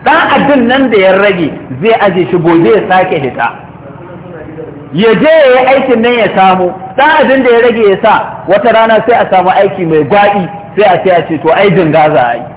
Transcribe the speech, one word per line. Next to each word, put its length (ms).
Ɗan 140
abin 300
nan 240
da 80
ya 200
rage 320
zai 180
aje 300
shi 80
gobe 320
ya 200
sake 300
hita. 320
Ya 220
je 120
ya 340
yi 60
aikin 340
nan 120
ya 220
samu, 380
ɗan 140
abin 240
da 60
ya 100
rage 300
ya 120
sa, 460
wata 240
rana 340
sai 140
a 100
samu 200
aiki 360
mai 180
gwaɗi, 440
sai 160
a 100
ce, 60
a 180
ce, 140
"To 100
ai 180
jinga 440
za 140
a 60
yi." 80